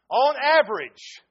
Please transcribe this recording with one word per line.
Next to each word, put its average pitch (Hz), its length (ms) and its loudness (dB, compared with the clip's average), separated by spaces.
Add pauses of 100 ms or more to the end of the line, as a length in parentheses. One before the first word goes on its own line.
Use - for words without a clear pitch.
On 277 260 0
average, 214 960 -2